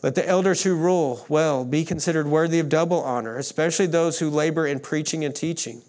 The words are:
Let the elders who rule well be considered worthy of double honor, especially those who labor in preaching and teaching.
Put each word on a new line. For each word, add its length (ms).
Let 120
the 120
elders 360
who 120
rule 540
well 360
be 200
considered 420
worthy 320
of 120
double 320
honor, 340
especially 500
those 320
who 120
labor 360
in 140
preaching 460
and 80
teaching. 540